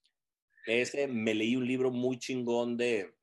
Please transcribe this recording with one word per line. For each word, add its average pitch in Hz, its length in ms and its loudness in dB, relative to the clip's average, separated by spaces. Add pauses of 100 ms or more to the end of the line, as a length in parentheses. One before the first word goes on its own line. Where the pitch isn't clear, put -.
(640)
Ese, 123 420 0
me 113 260 0
leí 110 220 2
un 127 120 0
libro 127 260 0
muy 127 260 0
chingón 120 580 -2
de, 117 460 0